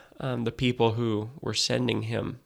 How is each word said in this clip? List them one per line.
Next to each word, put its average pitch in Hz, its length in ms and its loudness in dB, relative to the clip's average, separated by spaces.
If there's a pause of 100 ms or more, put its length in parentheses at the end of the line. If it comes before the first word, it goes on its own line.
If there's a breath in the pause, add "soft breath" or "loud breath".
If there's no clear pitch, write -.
(200 loud breath)
um, 123 240 -2
the 113 80 0
people 120 420 4
who 110 360 0 (120)
were 110 120 -4
sending 117 500 0
him 113 420 -4